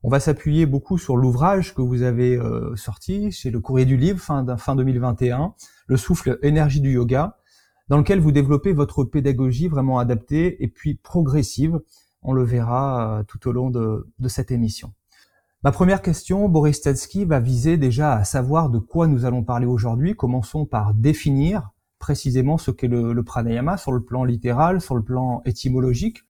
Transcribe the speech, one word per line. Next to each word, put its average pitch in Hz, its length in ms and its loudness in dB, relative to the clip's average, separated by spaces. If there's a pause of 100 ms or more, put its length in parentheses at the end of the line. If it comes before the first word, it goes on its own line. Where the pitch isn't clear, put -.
On 117 80 -2
va 139 100 4
s'appuyer 151 460 2
beaucoup 139 320 -2
sur 135 180 -2
l'ouvrage 135 580 2
que 135 80 -2
vous 123 200 0
avez, 123 340 2
euh, 117 400 -4
sorti 196 560 -6
chez - 180 -8
Le 113 80 -4
Courrier 131 280 2
du 131 100 4
Livre, 170 240 2
fin, 139 240 -4 (140)
fin 135 180 -2
deux 131 80 2
mille 127 160 0
vingt 123 220 -2
et 123 100 0
un, 156 220 -4 (320)
Le 131 100 2
souffle, - 460 -2
énergie 147 380 2
du 135 120 2
yoga, 127 460 0 (500)
dans 143 80 4
lequel 190 240 4
vous 156 120 4
développez 143 400 2
votre 143 320 0
pédagogie 131 640 0
vraiment 135 300 0
adaptée 143 640 -2
et 113 60 -4
puis - 280 -6
progressive. 156 840 0 (420)
On 131 100 -4
le 131 120 2
verra, 120 760 -2
euh, - 20 -4
tout - 260 -8
au 120 40 -2
long 127 180 -2
de, 110 380 -4 (100)
de 127 100 -4
cette - 220 -6
émission. - 420 -4 (680)
Ma 139 100 2
première 190 300 2
question, 196 480 -2
Boris 151 260 4
Statsky, 143 480 -2
va 151 160 2
viser 127 380 2
déjà 135 340 2
à 104 120 2
savoir 139 440 0
de 117 100 0
quoi 165 280 0
nous 131 180 2
allons 123 180 -2
parler 120 240 -2
aujourd'hui. 123 480 0
Commençons 127 520 -2
par 107 260 0
définir 143 800 0 (280)
précisément 139 600 0
ce - 120 -4
qu'est - 180 -4
le, 117 260 0
le 117 100 -2
pranayama 120 540 -2
sur - 120 -6
le 123 140 -2
plan 127 180 -4
littéral, 127 580 0
sur 135 140 -6
le 117 80 0
plan 127 420 -4
étymologique. 127 720 -2 (120)